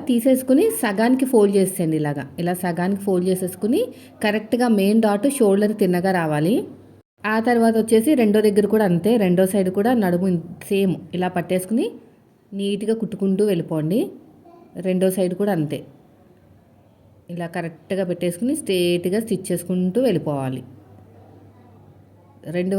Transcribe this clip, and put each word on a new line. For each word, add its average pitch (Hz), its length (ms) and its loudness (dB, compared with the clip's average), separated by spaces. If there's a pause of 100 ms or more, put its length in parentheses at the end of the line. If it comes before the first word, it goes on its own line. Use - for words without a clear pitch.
తీసేసుకుని 262 580 4 (160)
సగానికి 240 520 2
ఫోల్డ్ 202 240 4
చేసేయండి 175 440 0
ఇలాగా. 143 240 -4 (140)
ఇలా 175 240 -2
సగానికి 180 420 -2
ఫోల్డ్ 185 240 0
చేసేసుకుని 190 540 -2 (400)
కరెక్ట్గా 220 460 0 (100)
మెయిన్ 208 260 4
డాట్ 208 320 2
షోల్డర్ 208 460 4
తిన్నగా 180 340 2
రావాలి. 160 380 0 (720)
ఆ 214 160 -2
తర్వాత 226 420 2
వచ్చేసి 226 280 2 (120)
రెండో 214 260 2
దగ్గర 202 260 2
కూడా 214 160 4
అంతే, 175 220 2 (120)
రెండో 180 220 2
సైడ్ 185 320 0
కూడా 226 140 2 (100)
నడుము 180 280 0 (400)
సేమ్ 196 260 0 (220)
ఇలా 180 180 -2
పట్టేసుకుని 185 500 -2 (680)
నీట్‌గా 202 520 -2
కుట్టుకుంటూ 196 480 0
వెళ్ళిపోండి. 165 480 -2 (880)
రెండో 185 200 2 (100)
సైడ్ 180 240 0
కూడా 202 160 0
అంతే, 147 220 -4 (1500)
ఇలా 170 260 -8
కరెక్ట్గా 180 540 -6
పెట్టేసుకుని 180 500 -2
స్ట్రేట్‌గా 175 640 0
స్టిచ్ 196 280 -4
చేసుకుంటూ 180 460 -2 (100)
వెళ్ళిపోవాలి. 139 540 -2 (1900)
రెండు 185 220 -2